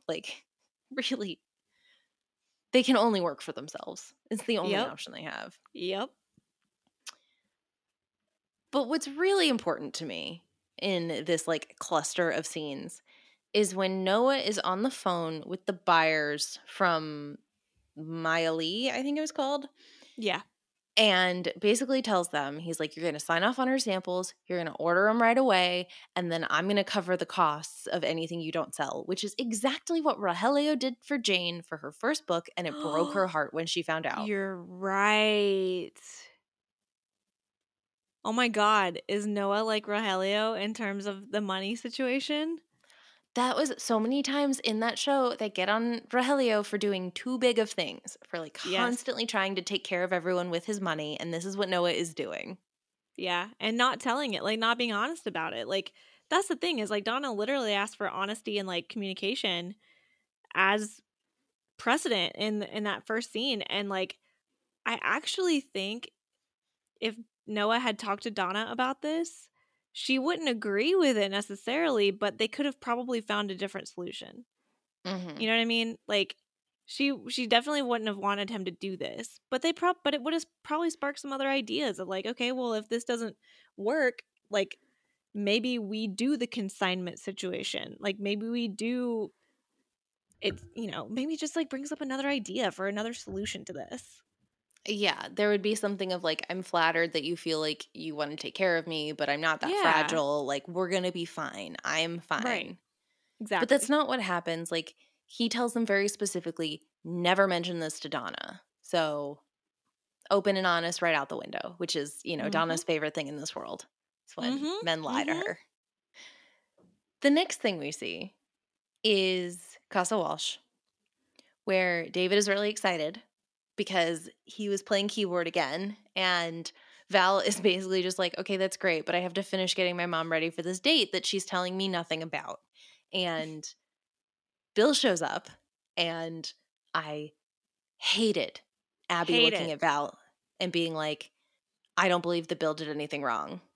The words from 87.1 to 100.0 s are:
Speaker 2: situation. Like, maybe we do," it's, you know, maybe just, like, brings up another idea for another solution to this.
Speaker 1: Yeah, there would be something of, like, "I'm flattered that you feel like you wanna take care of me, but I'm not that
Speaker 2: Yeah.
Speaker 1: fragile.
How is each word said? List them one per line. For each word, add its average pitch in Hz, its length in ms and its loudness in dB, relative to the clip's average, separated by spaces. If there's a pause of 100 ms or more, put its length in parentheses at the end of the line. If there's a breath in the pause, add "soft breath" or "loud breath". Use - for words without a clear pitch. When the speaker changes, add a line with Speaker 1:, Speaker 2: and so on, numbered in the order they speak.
Speaker 2:
situation. - 840 -6
Like, 202 180 -4
maybe 208 300 -4
we 233 200 -2
do," 226 640 -2 (1080)
it's, - 240 -2 (100)
you 226 160 -6
know, 113 180 -8
maybe 277 280 -2
just, 302 200 -4
like, 320 140 0
brings 277 220 -6
up 294 80 -8
another 269 280 -2
idea 226 440 0
for 190 160 -4
another 214 260 -4
solution 202 520 -8
to - 80 -12
this. - 480 -12 (640)
Speaker 1:
Yeah, 202 440 0
there 208 180 4
would 208 140 4
be 214 140 2
something 196 360 -2
of, 180 120 -4
like, 160 260 0
"I'm 185 120 -4
flattered 165 500 2
that 156 100 0
you 165 140 -2
feel 160 240 -2
like 156 340 -4
you 156 220 -8
wanna 147 200 -2
take - 200 -8
care 185 220 4
of 160 100 -4
me, 156 240 -4
but 147 160 -2
I'm 143 120 2
not 160 200 2
that 302 100 0
Speaker 2:
Yeah. 403 120 0
Speaker 1:
fragile. 151 640 4